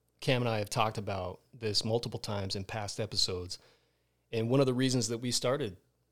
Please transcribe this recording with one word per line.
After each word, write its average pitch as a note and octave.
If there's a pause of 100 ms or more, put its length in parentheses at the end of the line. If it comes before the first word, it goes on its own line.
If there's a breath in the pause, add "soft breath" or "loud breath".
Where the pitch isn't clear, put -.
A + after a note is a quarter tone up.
(200)
Cam B2+
and B2
I A2
have G#2
talked A2
about F#2+ (140)
this A2
multiple A2+
times G2+
in G2
past G#2
episodes. F#2+ (720 soft breath)
And A2+
one C3
of C#3+
the C3
reasons B2
that A#2
we B2
started B2 (340)